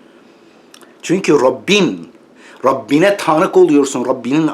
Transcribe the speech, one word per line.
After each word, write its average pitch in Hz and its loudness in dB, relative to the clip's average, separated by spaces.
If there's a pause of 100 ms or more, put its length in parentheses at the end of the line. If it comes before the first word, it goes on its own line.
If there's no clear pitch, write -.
(1040)
Çünkü 185 -2
Rabbin, 127 -2 (560)
Rabbine 143 0
tanık 170 -2
oluyorsun, 143 2
Rabbinin 131 -2